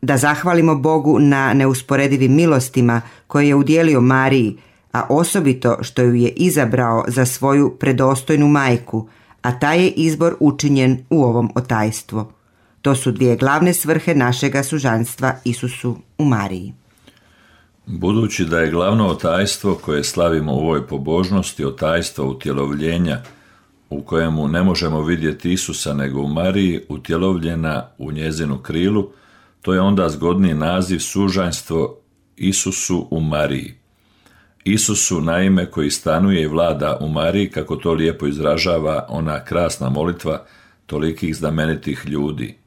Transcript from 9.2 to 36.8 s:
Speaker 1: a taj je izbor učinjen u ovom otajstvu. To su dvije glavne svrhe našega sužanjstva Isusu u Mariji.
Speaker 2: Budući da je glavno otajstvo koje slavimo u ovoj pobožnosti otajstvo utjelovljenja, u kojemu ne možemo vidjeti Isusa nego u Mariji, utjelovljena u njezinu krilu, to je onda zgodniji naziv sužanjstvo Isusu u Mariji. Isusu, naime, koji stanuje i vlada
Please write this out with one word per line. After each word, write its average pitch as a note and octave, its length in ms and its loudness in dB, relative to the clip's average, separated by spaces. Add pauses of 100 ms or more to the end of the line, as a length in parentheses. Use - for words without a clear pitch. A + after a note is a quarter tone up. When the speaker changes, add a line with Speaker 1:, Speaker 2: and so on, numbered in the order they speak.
Speaker 1:
a B2 160 -2
taj D#3 240 2
je F#3+ 80 4
izbor D#3+ 500 0
učinjen C#3 680 2
u D#3 140 4
ovom A#2 300 2
otajstvu. A2 680 -2 (580)
To C#3 120 2
su B2+ 180 -2
dvije A#2+ 240 2
glavne D3+ 380 2
svrhe D#3+ 400 0
našega C3+ 480 0
sužanjstva C3 720 -2 (100)
Isusu B2 520 -6 (220)
u D3+ 60 0
Mariji. G2 500 -2 (1120)
Speaker 2:
Budući G2 580 -2
da E2 160 0
je D#2+ 100 2
glavno G2 380 2
otajstvo F#2 680 0
koje D2 300 -4
slavimo D#2+ 500 0
u C2+ 40 0
ovoj D2+ 280 -2
pobožnosti E2+ 760 -2
otajstvo D#2 640 -4
utjelovljenja, C#2+ 960 -4 (680)
u C#2+ 120 -10
kojemu D#2+ 460 -2
ne E2 140 0
možemo E2 400 0
vidjeti D#2 500 -2
Isusa D#2 420 -4
nego C#2 260 -4
u C#2+ 80 -4
Mariji, F2+ 600 0
utjelovljena E2 1000 -4 (100)
u D2+ 140 -10
njezinu D2+ 460 -4
krilu, F#2+ 500 -2 (540)
to F#2 120 0
je F#2 60 2
onda F#2+ 280 2
zgodniji E2+ 460 0
naziv F2 440 -2
sužanjstvo F2+ 1000 -2 (400)
Isusu F#2 760 -4
u D#2+ 100 -4
Mariji. D2+ 540 -4 (880)
Isusu, G2+ 560 -2
naime, F2+ 460 2
koji D2+ 240 -4
stanuje F2 520 0
i D#2 40 -2
vlada D2+ 540 -2